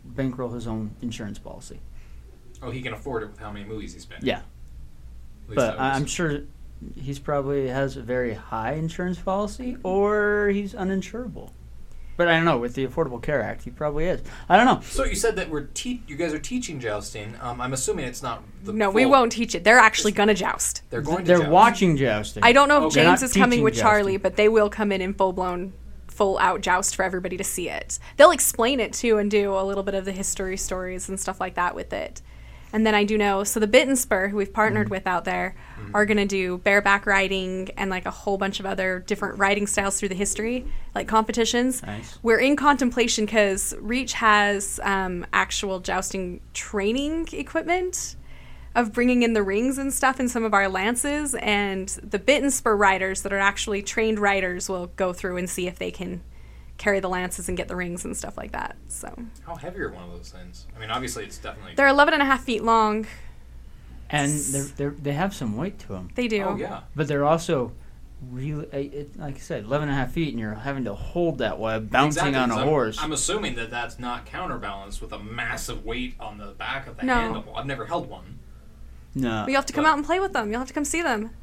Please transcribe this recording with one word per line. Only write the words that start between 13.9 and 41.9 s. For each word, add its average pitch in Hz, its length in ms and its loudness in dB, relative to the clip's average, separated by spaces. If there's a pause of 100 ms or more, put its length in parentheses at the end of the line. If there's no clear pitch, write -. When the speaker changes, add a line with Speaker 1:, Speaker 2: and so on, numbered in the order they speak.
Speaker 1:
is. 175 160 0 (260)
I 175 80 8
don't 233 100 10
know. 240 200 6
Speaker 2:
So - 180 -2
you 262 120 0
said 226 200 0
that 170 140 -4
we're 143 160 -4
te-, 247 420 -6
you 147 80 -10
guys 156 180 -2
are 151 60 -4
teaching 185 400 -6
jousting. 104 600 -6
Um, 120 180 -8
I'm 127 140 -4
assuming 151 320 -2
it's 123 180 -8
not 117 180 -6 (220)
the 202 80 -6
Speaker 3:
No, 208 180 2
we 220 140 4
Speaker 2:
full 262 80 6
Speaker 3:
won't 240 220 6
teach 233 200 -2
it. 175 120 -4
They're 226 120 10
actually 214 360 6
gonna 208 200 4
joust. - 560 -2
Speaker 2:
They're 117 120 -4
going 165 180 0
to 180 60 -4
Speaker 1:
They're 175 140 8
Speaker 2:
joust. 151 120 4
Speaker 1:
watching 185 460 8
jousting. 107 440 0
Speaker 3:
I 240 120 10
don't 277 160 8
know 294 80 8
if 277 80 6
Speaker 2:
Okay. 320 100 2
Speaker 1:
They're 262 140 8
Speaker 3:
James - 120 6
Speaker 1:
not 262 40 0
Speaker 3:
is 247 80 -2
coming 247 160 8
Speaker 1:
teaching 240 160 4
Speaker 3:
with 220 100 4
Charlie, 208 380 6
Speaker 1:
jousting. 196 80 -2
Speaker 3:
but 190 160 0
they 214 100 8
will 214 220 6
come 208 240 0
in 190 80 0
in 190 120 -2
full-blown, 185 600 0 (340)
full-out 185 540 2
joust 185 340 2
for 190 80 2
everybody 185 320 -2
to 170 80 -6
see 170 240 -4
it. - 320 -6 (160)
They'll 320 160 12
explain 254 480 2
it, 208 140 -2
too, 226 240 2
and 208 120 2
do 202 240 2
a 190 100 0
little 196 200 -2
bit 196 100 -2
of 190 120 -2
the 196 80 -4
history 190 420 -4
stories 185 540 -6
and 190 100 -6
stuff - 220 -6
like 185 140 -4
that 170 200 0
with - 160 -8
it. - 300 -6 (520)
And 220 120 4
then 214 100 6
I 208 100 8
do 214 120 2
know, 202 280 2
so 214 160 0
the 214 60 4
Bit 254 200 8
and 269 100 4
Spur, 196 300 2
who 202 100 -2
we've 196 140 -2
partnered 214 360 2
Speaker 1:
Mm-hmm. 202 80 -4
Speaker 3:
with 190 120 -4
out 175 180 0
there, 180 300 -2 (240)
Speaker 2:
Mm-hmm. - 160 -10
Speaker 3:
are 208 100 6
gonna 208 200 4
do 185 320 0
bareback 202 480 4
riding 190 720 0
and, 196 120 -2
like, 185 160 -4
a 180 60 -2
whole 196 260 -2
bunch 196 220 -2
of 190 60 -8
other 185 420 -2
different 202 300 -4
riding 202 300 4
styles 196 320 0
through 196 100 -2
the 190 60 -4
history, 220 500 -2 (280)
like, 202 140 -4
competitions. 233 760 2
Speaker 1:
Nice. 104 380 -10